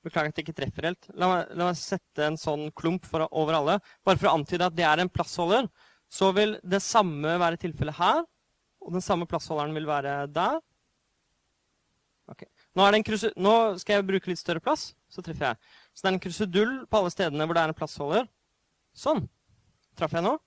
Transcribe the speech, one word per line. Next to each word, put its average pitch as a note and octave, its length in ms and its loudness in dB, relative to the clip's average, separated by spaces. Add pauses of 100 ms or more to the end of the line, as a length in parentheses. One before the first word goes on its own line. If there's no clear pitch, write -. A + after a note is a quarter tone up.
Beklager D#3 240 -2
at - 80 -8
jeg D#3 80 -8
ikke D#3+ 140 -10
treffer D3+ 300 -4
helt. - 280 -10
La F#3 140 2
meg, F3 260 -2
la F3 140 0
meg E3+ 100 -6
sette - 460 -4
en D#3+ 100 -2
sånn D3+ 300 -4 (100)
klump E3 320 -2
for, D#3+ 240 -2
over D#3 240 0
alle, D#3+ 220 2 (260)
bare F#3 160 4
for G3 80 4
å E3 80 4
antyde F3 320 -2
at D#3+ 80 -6
det F3 80 2
er D#3 160 4
en F3+ 80 0
plassholder. G#3+ 560 0 (480)
Så F#3+ 240 4
vil G#3+ 240 0
det F#3+ 240 0
samme E3 560 2
være E3+ 200 0
tilfellet D3+ 360 -6
her, G#3+ 240 4 (640)
og E3+ 80 -8
den F3+ 80 -2
samme F3 240 -2
plassholderen D#3 480 -4
vil D#3 160 -6
være C#3+ 400 -2
der. G3 320 -2 (1700)
Ok. - 160 -18 (320)
Nå F#3+ 80 8
er G3+ 80 8
det G#3+ 80 4
en - 80 -6
krus-, G#3+ 240 -2
nå G3 220 4 (260)
skal G#3 160 2
jeg G3 140 0
bruke F#3+ 180 -2
litt F3 120 -4
større E3 200 -2
plass, - 300 -2 (180)
så - 160 -14
treffer C3+ 260 -2
jeg. - 220 -10 (220)
Så - 80 -18
det F#3+ 60 4
er F#3 80 2
en - 80 -6
krusedull G3+ 480 0 (180)
på A3 80 4
alle F3 140 0
stedene D#3 340 0
hvor E3 80 0
det E3 80 4
er D#3 80 0
en - 60 -8
plassholder. D#3+ 500 -2 (680)
Sånn. C4+ 280 0 (720)
Traff E3 200 -4
jeg E3+ 100 0
nå? B3+ 100 2 (120)